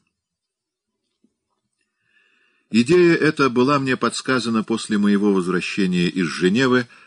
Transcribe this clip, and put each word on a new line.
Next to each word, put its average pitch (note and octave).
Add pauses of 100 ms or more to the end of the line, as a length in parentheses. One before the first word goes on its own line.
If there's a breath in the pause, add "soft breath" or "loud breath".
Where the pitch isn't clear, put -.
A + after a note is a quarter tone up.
(2750)
Идея E3
эта C#3+
была B2+
мне C3
подсказана A2+
после A2
моего G2+
возвращения F2+
из F2+
Женевы A#2+ (180 soft breath)